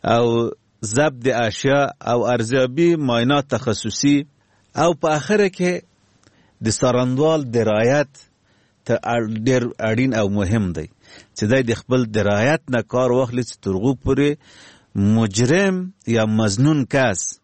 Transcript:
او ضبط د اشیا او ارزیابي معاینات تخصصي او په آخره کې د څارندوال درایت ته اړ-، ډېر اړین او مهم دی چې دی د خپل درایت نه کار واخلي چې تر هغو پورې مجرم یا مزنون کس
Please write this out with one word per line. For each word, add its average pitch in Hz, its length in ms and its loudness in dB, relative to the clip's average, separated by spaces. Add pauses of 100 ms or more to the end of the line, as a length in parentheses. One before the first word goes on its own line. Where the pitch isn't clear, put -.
او 117 200 2 (600)
ضبط 127 400 -2
د 135 40 2
اشیا 120 520 0 (320)
او 123 60 2 (140)
ارزیابي 127 640 0
معاینات 135 580 0
تخصصي 139 720 -2 (480)
او 160 200 2
په - 140 -4
آخره 190 400 0
کې 180 240 -2 (880)
د 110 160 -2
څارندوال 131 640 2 (160)
درایت 117 560 2 (720)
ته 117 100 0 (180)
اړ-، 113 200 -2 (140)
ډېر 127 160 2 (280)
اړین 127 300 0
او 104 80 2
مهم 101 480 0
دی 80 100 -8 (500)
چې - 140 -2
دی 131 120 4
د 113 180 -2
خپل 127 200 -2 (180)
درایت 107 440 0 (140)
نه 113 60 -2
کار 123 340 -2
واخلي 127 320 -2
چې - 160 -18
تر 98 160 -2
هغو 131 120 0 (120)
پورې 139 260 2 (840)
مجرم 123 600 2 (300)
یا 113 180 2
مزنون 110 600 2
کس 120 360 0 (240)